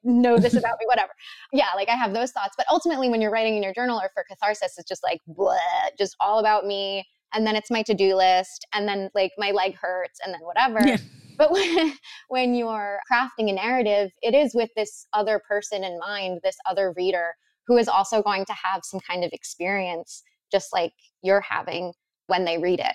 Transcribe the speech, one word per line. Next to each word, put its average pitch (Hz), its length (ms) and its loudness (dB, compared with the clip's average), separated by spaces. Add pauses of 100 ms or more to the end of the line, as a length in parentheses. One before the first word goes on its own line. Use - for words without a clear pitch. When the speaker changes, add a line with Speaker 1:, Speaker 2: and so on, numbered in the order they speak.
Speaker 1:
know 240 340 6
this 240 160 4
about 226 240 2
me, 226 80 -6
whatever. 220 240 2 (420)
Yeah, 269 220 4
like, 196 140 -2
I 240 80 2
have 220 180 0
those 240 160 -2
thoughts. 202 260 -6
But - 140 0
ultimately, 302 380 0
when 233 120 2
you're 214 120 0
writing 220 240 0
in 208 80 -2
your 190 80 -6
journal 233 260 -2
or 190 160 -4
for 185 140 -6
catharsis, 202 500 -4
it's 170 100 -16
just - 140 -10
like, 170 260 -2
"Bleh," 185 300 0 (400)
just 196 220 -2
all 208 180 2
about 214 280 2
me. 196 380 -4 (300)
And 220 100 0
then 214 120 2
it's 214 120 -4
my 226 140 0
to-do 190 320 2
list. 185 580 2
And 208 140 -2
then, 202 260 -4
like, 190 240 0
my 202 140 -2
leg 196 240 0
hurts 185 500 -6
and 190 80 -8
then 160 100 -12
whatever. 220 440 0
Speaker 2:
Yeah. 233 120 2 (380)
Speaker 1:
But 302 140 6
<laughs> - 0 -
when, 339 440 2 (340)
when 254 260 0
you're 214 460 -4 (100)
crafting 240 400 0
a 196 40 0
narrative, 208 580 0 (100)
it 233 140 2
is 285 180 4
with 233 220 0
this 214 380 -6
other 208 340 0
person 202 340 -4
in 175 160 -8
mind, 185 460 -8
this 190 200 -2
other 190 320 0
reader 180 380 -2 (320)
who 240 100 4
is 226 120 4
also 202 340 2
going 196 220 0
to 214 80 -10
have 190 320 -6
some - 160 -10
kind 175 240 -6
of 165 80 -4
experience, 180 880 -6 (300)
just 196 200 0
like 170 200 -2 (300)
you're 196 180 4
having 175 520 -6 (360)
when 185 160 2
they 170 140 0
read 175 200 2
it, - 160 0